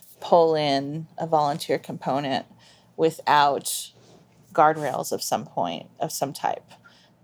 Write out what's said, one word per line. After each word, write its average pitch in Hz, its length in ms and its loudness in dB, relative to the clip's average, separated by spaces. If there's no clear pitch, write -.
pull 165 340 4
in 147 540 -2
a 170 80 -6
volunteer 151 520 0
component 135 680 -4
without 147 920 2
guardrails 151 560 2
of 98 120 -4
some 107 220 -4
point, 87 420 -6
of 160 140 -6
some 160 200 -6
type, - 380 -6